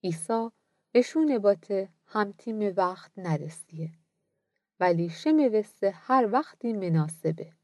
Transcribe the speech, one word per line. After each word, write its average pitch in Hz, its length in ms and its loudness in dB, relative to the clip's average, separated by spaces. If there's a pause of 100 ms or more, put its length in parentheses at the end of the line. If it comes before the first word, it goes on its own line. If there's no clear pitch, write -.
عیسی 226 440 -4 (440)
بهشون 269 460 2
باته 196 500 0 (180)
هم 208 260 -4
تیم 214 440 -6
وقت 185 400 -2
نرسیه. 160 720 -6 (920)
ولی 175 280 2
شم 311 300 0 (140)
وسته 208 380 -2
هر 247 420 0
وقتی 240 400 -2
مناسبه. 165 800 -2 (120)